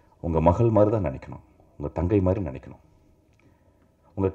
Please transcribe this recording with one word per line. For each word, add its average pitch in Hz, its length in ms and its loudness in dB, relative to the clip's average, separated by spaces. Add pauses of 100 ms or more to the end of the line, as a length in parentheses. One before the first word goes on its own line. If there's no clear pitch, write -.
(200)
உங்க 80 220 -2
மகள் 92 280 4
மாதிரி 104 320 2
தான் 71 120 -4
நினைக்கணும், 65 280 -16 (360)
உங்க 73 160 -8
தங்கை 87 280 0
மாதிரி 95 240 0
நினைக்கணும். 67 340 -14 (1300)
உங்க 98 220 0